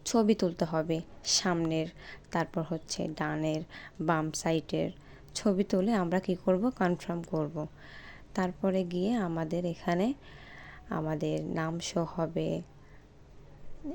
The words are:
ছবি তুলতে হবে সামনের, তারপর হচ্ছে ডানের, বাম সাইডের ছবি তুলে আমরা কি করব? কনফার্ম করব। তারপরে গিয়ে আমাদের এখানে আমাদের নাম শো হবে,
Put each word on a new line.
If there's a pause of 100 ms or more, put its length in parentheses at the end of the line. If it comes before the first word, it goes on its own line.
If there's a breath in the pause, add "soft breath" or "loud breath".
ছবি
তুলতে
হবে (220)
সামনের, (440 loud breath)
তারপর
হচ্ছে
ডানের, (380 loud breath)
বাম
সাইডের (440 loud breath)
ছবি
তুলে
আমরা
কি
করব?
কনফার্ম
করব। (640 loud breath)
তারপরে
গিয়ে
আমাদের
এখানে (760 loud breath)
আমাদের
নাম
শো
হবে, (1300 loud breath)